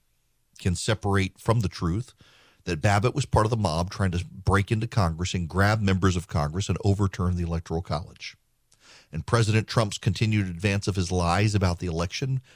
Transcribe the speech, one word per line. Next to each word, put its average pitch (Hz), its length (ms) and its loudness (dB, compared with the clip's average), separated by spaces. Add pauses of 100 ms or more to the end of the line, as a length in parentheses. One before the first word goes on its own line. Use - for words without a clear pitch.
(600)
can 92 160 0
separate 98 640 0
from 117 220 0
the 92 80 -2
truth 92 440 -4 (520)
that 82 160 -4
Babbitt 104 340 2
was 143 100 -2
part 110 200 4
of 107 40 0
the 120 60 0
mob 90 340 0
trying 95 220 -2
to 87 140 -4
break 95 480 0
into 110 140 0
Congress 85 460 -2
and 87 140 -4
grab 98 320 2
members 95 380 2
of 85 100 -6
Congress 78 400 -2
and 87 160 -2
overturn 95 540 0
the 87 60 -2
Electoral 82 380 -4
College. - 540 -8 (720)
And 78 160 -8
President 110 420 2
Trump's 107 300 0
continued 107 520 0
advance 98 360 -2
of 95 120 -2
his 90 160 -2
lies 90 420 2
about 92 240 2
the 90 80 -6
election 98 540 -4 (140)